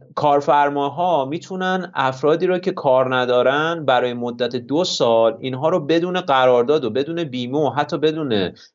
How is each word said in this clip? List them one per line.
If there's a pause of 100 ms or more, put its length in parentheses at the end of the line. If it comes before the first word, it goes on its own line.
(140)
کارفرماها
می‌تونن
افرادی
رو
که
کار
ندارن
برای
مدت
دو
سال،
اینها
رو
بدون
قرارداد
و
بدون
بیمه
و
حتی
بدون (220)